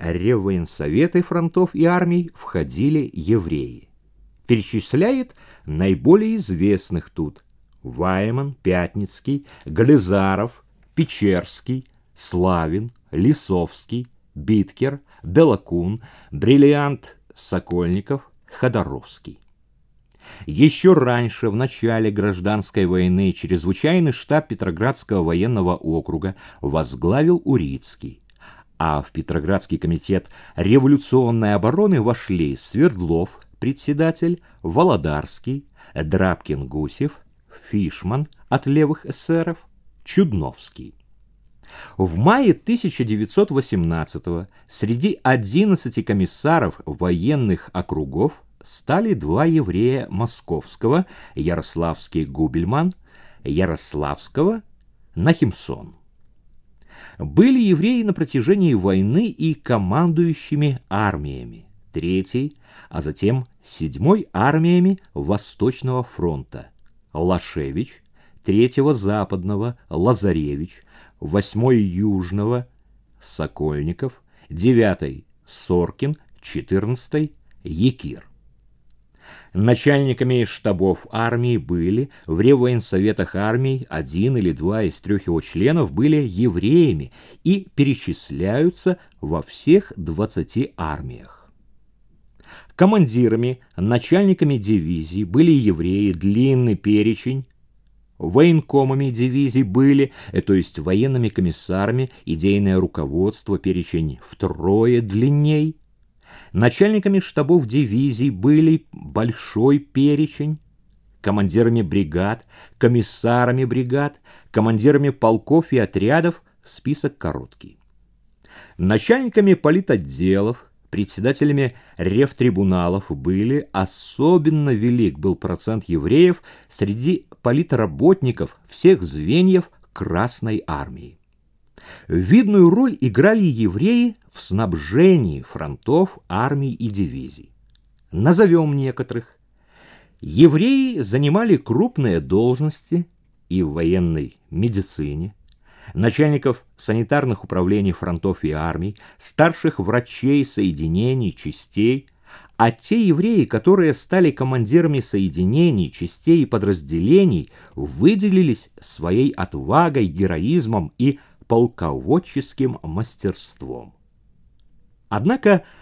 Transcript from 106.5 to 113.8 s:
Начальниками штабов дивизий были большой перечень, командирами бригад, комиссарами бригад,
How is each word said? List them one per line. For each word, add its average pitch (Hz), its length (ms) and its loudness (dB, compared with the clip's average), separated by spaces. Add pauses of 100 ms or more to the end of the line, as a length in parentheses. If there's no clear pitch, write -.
Начальниками 196 640 2
штабов 151 480 0
дивизий 113 640 0
были 151 600 4
большой 110 880 0
перечень, 147 800 0 (640)
командирами 104 640 2
бригад, 95 640 -2 (320)
комиссарами 123 880 0
бригад, 127 540 -2 (320)